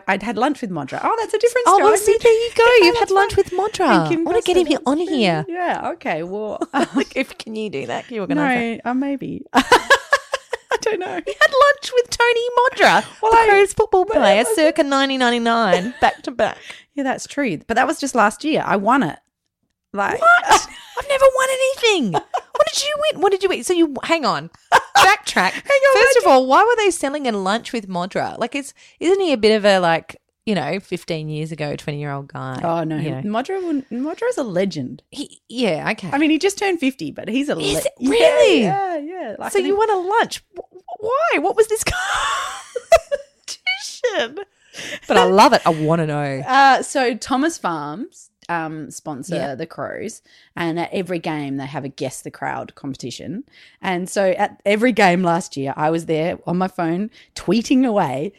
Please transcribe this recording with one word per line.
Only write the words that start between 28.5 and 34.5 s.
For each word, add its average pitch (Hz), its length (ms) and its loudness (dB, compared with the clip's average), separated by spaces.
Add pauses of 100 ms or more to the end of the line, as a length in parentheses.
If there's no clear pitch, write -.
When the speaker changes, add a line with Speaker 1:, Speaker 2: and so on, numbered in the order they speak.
Speaker 2:
it's, 277 180 -10 (260)
isn't 359 200 2
he 349 140 0
a 254 40 2
bit 214 180 4
of 202 100 0
a, 196 140 6
like, 165 380 0 (280)
you 214 100 0
know, 160 240 -4
fifteen 165 500 -8
years 156 220 -6
ago, 147 240 -6
twenty-year-old 143 560 -8
guy? 131 320 -10
Speaker 1:
Oh, 170 200 -2
no. 160 140 -4
Speaker 2:
You 147 40 -4
Speaker 1:
He, 151 80 -4
Speaker 2:
know? 131 120 -6
Speaker 1:
Modra 247 420 -4
wouldn't, 311 260 -6
Modra 311 400 -6
is 508 80 -4
a 320 60 -2
legend. 165 640 -4